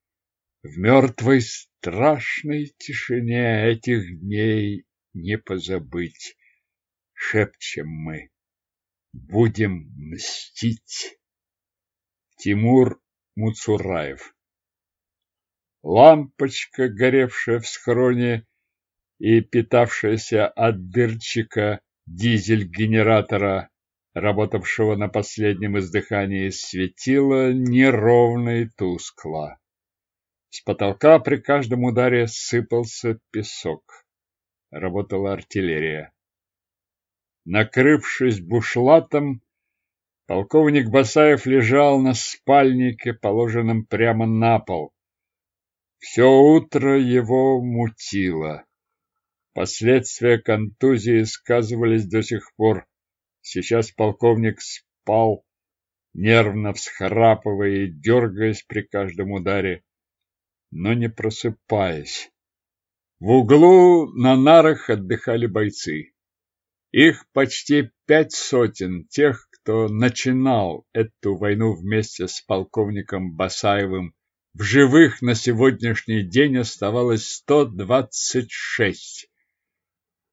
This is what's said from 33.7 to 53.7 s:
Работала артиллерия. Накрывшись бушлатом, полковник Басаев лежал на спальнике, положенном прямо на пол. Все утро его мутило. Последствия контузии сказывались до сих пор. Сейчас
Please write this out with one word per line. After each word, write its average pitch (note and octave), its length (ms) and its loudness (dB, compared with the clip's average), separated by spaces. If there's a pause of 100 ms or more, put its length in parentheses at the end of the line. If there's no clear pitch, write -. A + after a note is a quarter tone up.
Работала F#2+ 640 -6
артиллерия. D#2+ 800 -6 (1300)
Накрывшись B2 960 0
бушлатом, B2+ 1000 0 (840)
полковник C#3+ 600 2
Басаев C#3 560 4
лежал C3+ 560 4
на C3 140 2
спальнике, B2+ 960 0
положенном A2+ 720 -2
прямо A2+ 420 0
на A2+ 320 2
пол. D#2 340 -8 (1080)
Все B2 320 2
утро C#3 680 6
его B2+ 640 0
мутило. G2 1040 -6 (880)
Последствия A#2 840 0
контузии A2 840 0
сказывались A2+ 840 -2
до G#2+ 160 -2
сих - 340 -10
пор. G#2+ 300 0 (540)
Сейчас A2+ 500 -4